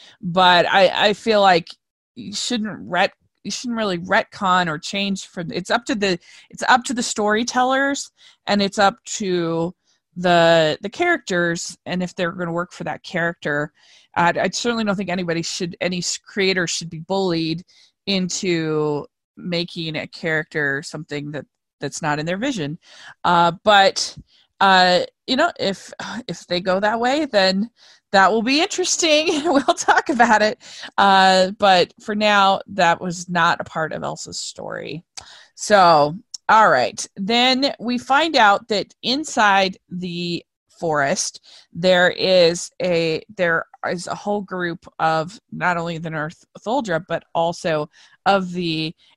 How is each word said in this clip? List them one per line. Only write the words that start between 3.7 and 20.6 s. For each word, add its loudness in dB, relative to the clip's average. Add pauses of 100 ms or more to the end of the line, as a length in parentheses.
really -2
retcon 0
or -6
change -6
from, -12
it's -6
up -2
to -2
the, -2 (320)
it's -12
up 4
to -6
the -4
storytellers, 0 (360)
and 0
it's -2
up 2
to -2 (420)
the, 4
the -8
characters, -2
and -4
if -8
they're -4
gonna -6
work -6
for -12
that -10
character. -4 (440)
I, 2
I 0
certainly -4
don't -2
think -6
anybody -4
should, -8
any -2
s-, -6
creator -2
should -8
be -14
bullied -4 (440)
into -2 (320)
making -6
a -8
character -4